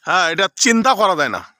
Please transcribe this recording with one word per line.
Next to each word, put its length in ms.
হ্যাঁ, 260
এটা 260
চিন্তা 380
করা 220
যায় 120
না। 120